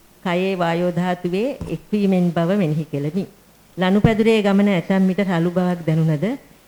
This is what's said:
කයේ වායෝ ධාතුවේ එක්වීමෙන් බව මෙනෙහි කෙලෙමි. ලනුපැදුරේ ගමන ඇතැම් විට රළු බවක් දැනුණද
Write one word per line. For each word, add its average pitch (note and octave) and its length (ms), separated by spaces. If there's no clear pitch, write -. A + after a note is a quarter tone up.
කයේ F#3 380
වායෝ F3 340
ධාතුවේ F3+ 640
එක්වීමෙන් F#3 640
බව E3+ 240
මෙනෙහි D#3 300
කෙලෙමි. D3+ 380
ලනුපැදුරේ G#3+ 640
ගමන G3+ 280
ඇතැම් G3 380
විට F#3 180
රළු F3 260
බවක් F3+ 320
දැනුණද D#3+ 440